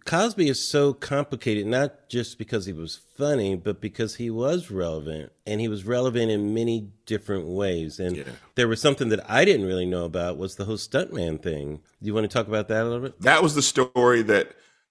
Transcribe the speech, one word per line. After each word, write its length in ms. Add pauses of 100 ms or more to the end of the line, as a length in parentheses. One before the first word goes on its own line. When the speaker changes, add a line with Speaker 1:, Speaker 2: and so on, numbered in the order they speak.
Speaker 1:
Cosby 460
is 100
so 320
complicated, 720
not 440
just 260
because 300
he 80
was 260 (160)
funny, 400
but 240
because 360
he 120
was 420
relevant. 600 (140)
And 120
he 100
was 180
relevant 440
in 220
many 380 (160)
different 400
ways. 520
And 200
Speaker 2:
Yeah. 60 (320)
Speaker 1:
there 120
was 100
something 300
that 220
I 160
didn't 180
really 220
know 180
about 320
was 200
the 100
whole 100
stuntman 680
thing. 340 (260)
Do 40
you 60
wanna 160
talk 180
about 220
that 140
a 20
little 160
bit? 220
Speaker 2:
That 200
was 120
the 80
story 580
that, 340 (360)